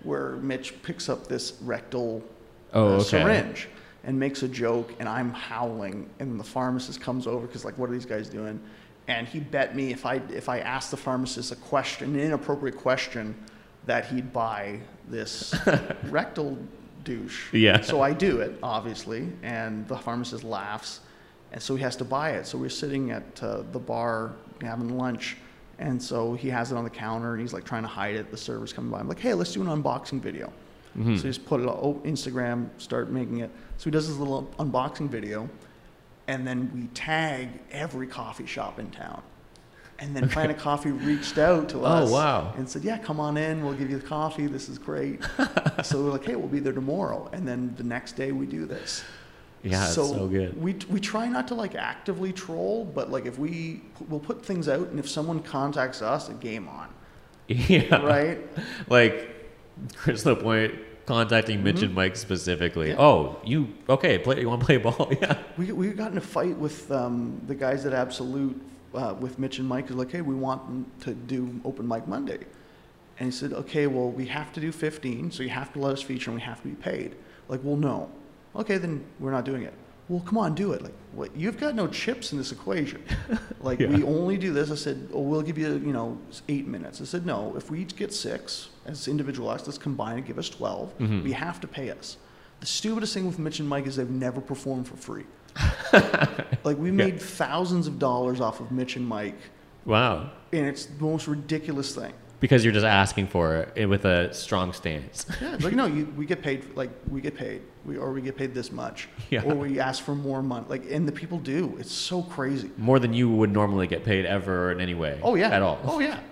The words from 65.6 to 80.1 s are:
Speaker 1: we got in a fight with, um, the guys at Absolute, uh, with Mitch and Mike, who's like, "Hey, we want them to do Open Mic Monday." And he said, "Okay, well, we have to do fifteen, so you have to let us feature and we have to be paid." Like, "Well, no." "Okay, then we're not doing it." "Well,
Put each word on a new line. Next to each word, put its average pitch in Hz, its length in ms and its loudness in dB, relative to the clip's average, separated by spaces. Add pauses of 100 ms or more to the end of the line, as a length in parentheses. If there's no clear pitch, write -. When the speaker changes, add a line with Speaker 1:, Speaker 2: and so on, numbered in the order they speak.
Speaker 1:
we 185 200 0
got 214 200 -4
in 190 60 -2
a - 40 0
fight - 360 -2
with, 151 340 -4
um, 120 560 0
the 139 80 -4
guys 135 300 0
at 135 80 2
Absolute, 127 640 0 (340)
uh, 117 260 -2
with 123 200 -6
Mitch 131 200 -4
and 131 80 -2
Mike, 131 200 -2
who's 127 100 -6
like, 127 140 -2
"Hey, 175 100 -4
we 139 140 0
want 131 320 -2
them 127 180 -6 (160)
to 127 120 -4
do 123 520 -4
Open 120 220 -6
Mic 113 200 -2
Monday." 131 320 -4 (800)
And 127 80 -2
he 127 40 0
said, 139 220 -6
"Okay, 139 340 0
well, 127 220 2
we 127 180 -4
have 151 260 -6
to 170 60 -6
do 160 120 -2
fifteen, 151 600 -4
so - 120 -6
you 127 60 -4
have 131 240 -6
to 151 60 -6
let 139 140 2
us 135 80 -4
feature 127 300 -4
and 117 80 -4
we - 40 -8
have 117 180 -10
to 135 60 -10
be - 80 -6
paid." - 400 -6 (320)
Like, 131 160 -4
"Well, 143 140 0
no." 127 320 0 (460)
"Okay, 214 220 0
then 170 260 -2 (160)
we're 135 120 -2
not 127 140 0
doing 135 180 -2
it." - 100 -10 (360)
"Well, 175 160 0